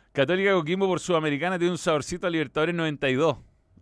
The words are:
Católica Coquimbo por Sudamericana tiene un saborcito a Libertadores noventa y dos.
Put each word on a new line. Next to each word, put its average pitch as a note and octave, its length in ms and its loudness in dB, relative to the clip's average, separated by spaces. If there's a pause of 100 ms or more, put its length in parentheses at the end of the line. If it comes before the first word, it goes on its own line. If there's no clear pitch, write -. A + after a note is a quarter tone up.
(120)
Católica F#3 420 2
Coquimbo F#3 340 2
por F3 120 0
Sudamericana D#3+ 600 0
tiene F3 120 2
un F3 60 -2
saborcito E3 480 -2
a F3+ 60 -2
Libertadores D#3+ 420 0
noventa D#3 360 -2
y C3 40 2
dos. C#3+ 240 2 (440)